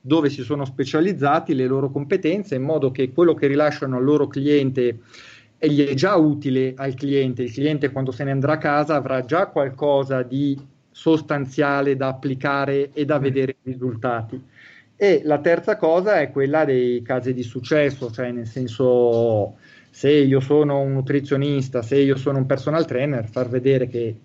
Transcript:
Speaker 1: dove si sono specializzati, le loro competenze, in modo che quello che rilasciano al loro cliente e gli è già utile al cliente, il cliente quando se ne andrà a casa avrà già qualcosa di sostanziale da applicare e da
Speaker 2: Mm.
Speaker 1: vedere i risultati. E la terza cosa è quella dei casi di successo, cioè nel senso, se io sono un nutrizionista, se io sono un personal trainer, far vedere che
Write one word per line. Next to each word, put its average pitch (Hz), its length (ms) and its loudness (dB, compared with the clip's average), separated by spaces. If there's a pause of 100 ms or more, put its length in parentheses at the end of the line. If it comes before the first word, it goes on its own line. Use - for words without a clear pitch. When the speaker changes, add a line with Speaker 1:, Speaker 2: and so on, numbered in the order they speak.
Speaker 1:
dove 147 220 2
si 135 140 -6
sono 143 240 -6
specializzati, 151 880 0
le 131 120 0
loro 135 240 0
competenze, 156 640 -2
in 127 60 -4
modo 139 280 0
che 131 220 -2
quello 170 220 4
che 147 120 0
rilasciano 143 500 0
al 127 80 0
loro 147 220 2
cliente 131 720 0 (580)
e 156 140 0
gli 147 120 4
è 139 120 0
già 185 220 2
utile 139 600 2
al 135 180 -6
cliente, 135 500 0
il 120 80 -8
cliente 143 380 -2
quando 131 200 -4
se 123 140 -8
ne 139 80 -4
andrà 139 220 0
a 156 40 -2
casa 147 380 0
avrà 127 280 -2
già 165 220 0
qualcosa 139 760 0
di 139 360 -4 (320)
sostanziale 143 1040 0
da 135 120 -2
applicare 139 840 -2
e 147 140 -2
da 151 120 2
Speaker 2:
Mm. 135 40 0
Speaker 1:
vedere 135 400 0
i 127 100 -10
risultati. 120 680 -6 (560)
E 190 300 2
la 147 140 2
terza 170 400 0
cosa 180 420 2
è 139 100 -2
quella 143 360 0
dei 123 340 0
casi 127 320 -4
di 127 100 -6
successo, 135 680 -2
cioè 123 180 -6
nel 120 160 -8
senso, 117 1080 2 (340)
se - 220 -2
io 135 300 4
sono 143 400 2
un 139 120 -2
nutrizionista, 139 880 -2
se 113 160 -2
io 139 200 4
sono 139 220 -2
un 131 80 0
personal 151 380 0
trainer, 123 420 -2
far 123 220 -4
vedere 127 400 2
che 117 260 -4 (100)